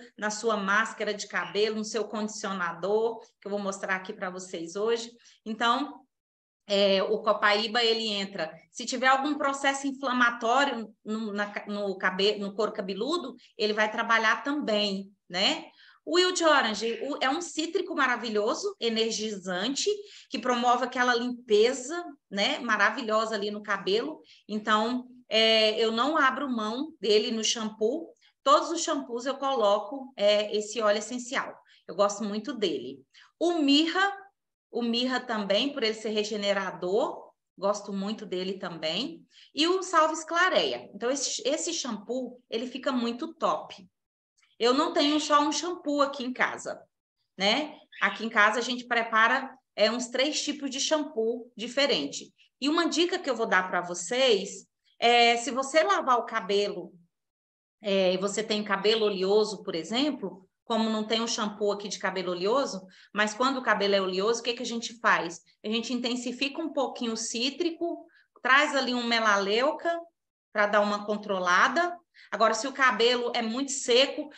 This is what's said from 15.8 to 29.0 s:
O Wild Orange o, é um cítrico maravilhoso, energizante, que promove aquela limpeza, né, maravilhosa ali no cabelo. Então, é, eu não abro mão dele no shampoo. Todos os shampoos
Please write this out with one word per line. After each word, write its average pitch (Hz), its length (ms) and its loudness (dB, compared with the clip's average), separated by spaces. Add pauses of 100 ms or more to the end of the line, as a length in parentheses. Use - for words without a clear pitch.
O 302 120 -2
Wild 359 260 2
Orange 226 580 2
o, 277 200 -6
é 262 80 2
um 320 120 -2
cítrico 339 540 -4
maravilhoso, 240 840 -2
energizante, 220 1120 -2 (400)
que - 80 -6
promove 247 460 2
aquela 247 320 2
limpeza, 247 880 2 (260)
né, 214 300 -2
maravilhosa 220 760 2
ali 208 140 -4
no 208 140 -8
cabelo. 208 580 -2 (260)
Então, 220 600 0 (220)
é, 220 500 4
eu 226 140 2
não 269 240 2
abro 262 320 2
mão 240 500 -4
dele 220 320 4
no 220 100 -2
shampoo. 220 720 -2 (320)
Todos 302 260 6
os 330 120 -4
shampoos 254 440 -4